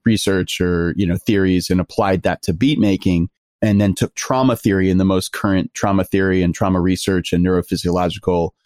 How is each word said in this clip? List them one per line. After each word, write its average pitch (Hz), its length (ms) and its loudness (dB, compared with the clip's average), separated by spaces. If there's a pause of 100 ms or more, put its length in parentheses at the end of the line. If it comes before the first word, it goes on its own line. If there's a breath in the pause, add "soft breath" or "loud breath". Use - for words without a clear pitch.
research 95 560 0
or, 87 340 0
you 98 100 0
know, 87 120 0
theories 95 500 2
and 90 100 2
applied 95 440 -2
that 90 220 -2
to 92 100 -2
beat 110 240 0
making, 92 500 0 (320)
and 107 220 2
then 98 120 2
took - 200 -4
trauma 131 420 0
theory 95 340 2
and 92 80 2
the 95 60 2
most 95 280 0
current 95 420 -2
trauma 98 300 0
theory 95 380 0
and 87 120 0
trauma 95 260 0
research 92 540 0
and 87 100 2
neurophysiological 90 1080 -2 (140)